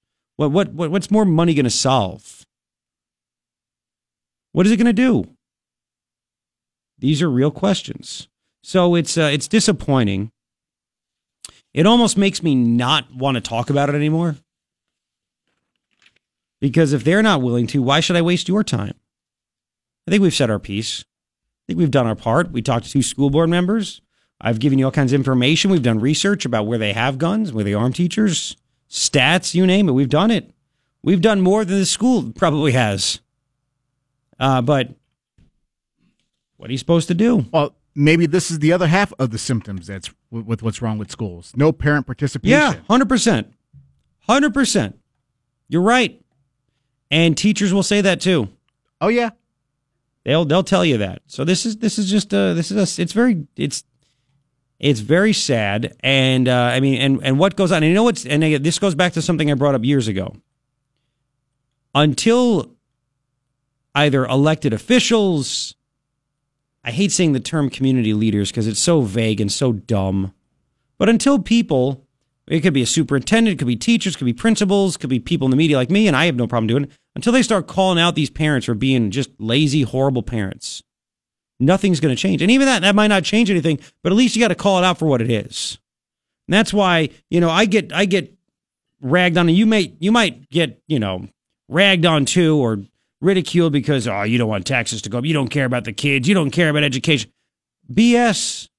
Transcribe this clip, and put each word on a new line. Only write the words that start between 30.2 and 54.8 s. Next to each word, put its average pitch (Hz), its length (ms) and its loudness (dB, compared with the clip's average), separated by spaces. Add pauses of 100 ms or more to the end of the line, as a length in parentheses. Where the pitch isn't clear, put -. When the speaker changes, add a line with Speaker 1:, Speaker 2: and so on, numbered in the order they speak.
Speaker 1:
it. 196 200 -4 (520)
We've 180 180 2
done 208 200 2
more 196 240 2
than 190 140 -2
the 190 60 0
school 208 500 0
probably 151 380 0
has. 107 460 -2 (1200)
Uh, 131 220 0
but 127 280 0 (1700)
what - 120 -18
are - 40 -6
you 135 40 -6
supposed 165 300 0
to 180 60 -2
do? 208 380 2
Speaker 2:
Well, 147 240 -2 (200)
maybe 156 300 4
this 170 260 -2
is 165 80 -6
the 151 140 2
other 180 140 0
half 185 320 0
of 127 120 -2
the 110 60 -8
symptoms 104 500 -6
that's 95 220 -14 (220)
w-, 113 140 -10
with 110 160 -6
what's 110 200 -6
wrong 110 160 -4
with 104 140 -10
schools. 90 440 -10
No 147 160 4
parent 151 340 0
participation. 147 540 0
Speaker 1:
Yeah, 277 160 2 (140)
hundred 240 200 2
percent. 196 440 0 (680)
Hundred 269 320 2
percent. 196 460 0 (680)
You're 165 140 0
right. 226 400 2 (880)
And 160 280 2
teachers 202 360 0
will 196 100 0
say 208 180 0
that 190 180 0
too. 156 300 0 (500)
Speaker 2:
Oh, 170 80 -2
yeah. 233 220 0 (960)
Speaker 1:
They'll, 156 180 2
they'll 165 200 0
tell 180 200 0
you 143 140 2
that. 98 300 -6
So - 180 -8
this 180 220 0
is, 220 100 -6
this 220 220 -4
is 196 100 -2
just 202 240 -2
a, 196 220 0
this 165 160 -4
is 196 260 -2
a, 170 40 -4
it's 170 120 -4
very, 214 320 0 (100)
it's, - 280 -6 (960)
it's 135 220 0